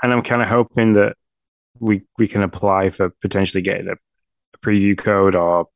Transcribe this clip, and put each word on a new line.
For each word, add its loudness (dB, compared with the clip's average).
and 0
I'm 0
kinda -2
hoping 2
that 2
we, -2
we 0
can -4
apply -2
for -4
potentially -2
getting -6
a, -8
a -20
preview 2
code 2
or 0